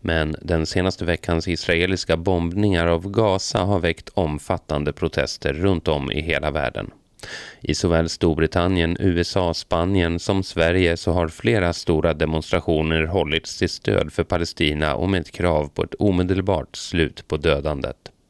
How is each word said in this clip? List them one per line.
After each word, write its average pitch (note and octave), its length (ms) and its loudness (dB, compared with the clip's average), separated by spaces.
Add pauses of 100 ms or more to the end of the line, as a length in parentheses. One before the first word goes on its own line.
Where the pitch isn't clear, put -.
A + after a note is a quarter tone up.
Men D#2 360 0
den D#2+ 260 0
senaste F2+ 380 -2
veckans E2 440 0
israeliska F2 680 0
bombningar F2 720 2
av E2+ 240 2
Gaza G2+ 480 2
har G2 200 2
väckt E2+ 360 -2
omfattande D2+ 800 -2
protester D2 600 -2
runt E2+ 360 0
om C#2 240 0
i C2 80 -2
hela D#2 300 -2
världen. C2 400 -4 (720)
I - 140 -2
såväl E2 340 2
Storbritannien, E2+ 920 2
U F2 200 2
S - 160 -2
A, F2+ 180 2
Spanien F2 640 0
som G2 240 0
Sverige E2+ 540 2
så F2 160 -2
har E2+ 160 0
flera G2 440 0
stora D#2+ 420 0
demonstrationer D#2+ 920 0
hållits D#2+ 520 -2
till - 100 0
stöd - 440 0
för E2+ 120 -2
Palestina D2+ 720 -2
och F2+ 160 0
med F#2 100 2
ett - 120 -10
krav D#2 420 0
på - 80 -4
ett D#2+ 160 -6
omedelbart F#2 800 0
slut - 520 -2
på D#2 80 -2
dödandet. C#2+ 600 -2 (340)